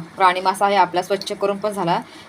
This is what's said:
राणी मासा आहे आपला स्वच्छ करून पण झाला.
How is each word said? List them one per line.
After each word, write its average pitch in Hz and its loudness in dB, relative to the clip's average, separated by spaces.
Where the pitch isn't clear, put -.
राणी 185 4
मासा 196 0
आहे 202 2
आपला 175 2
स्वच्छ 196 -4
करून 202 -2
पण 208 -4
झाला. 185 -2